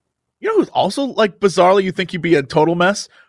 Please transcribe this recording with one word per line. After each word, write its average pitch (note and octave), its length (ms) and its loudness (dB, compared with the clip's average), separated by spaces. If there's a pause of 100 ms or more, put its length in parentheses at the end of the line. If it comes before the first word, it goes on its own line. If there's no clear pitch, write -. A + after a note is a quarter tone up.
(400)
you F#4+ 100 -6
know A4+ 60 -2
who's F4 140 0
also, F#3+ 340 -2
like, A3 360 -2
bizarrely F#3+ 440 2
you F#3 80 -4
think F#3 180 -8
he'd F3+ 100 -8
be E3 140 0
a D3 80 2
total D#3 320 0
mess? F3+ 340 -2 (200)